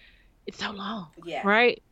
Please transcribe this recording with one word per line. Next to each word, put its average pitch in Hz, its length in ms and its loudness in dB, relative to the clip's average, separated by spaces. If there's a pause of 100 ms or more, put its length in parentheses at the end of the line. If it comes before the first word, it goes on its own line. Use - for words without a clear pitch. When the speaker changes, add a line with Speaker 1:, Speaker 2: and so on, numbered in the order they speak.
(460)
Speaker 1:
it's - 120 -12
so 208 120 -4
long, 202 380 -8 (180)
Speaker 2:
Yeah. 160 200 -6
Speaker 1:
right? 220 460 4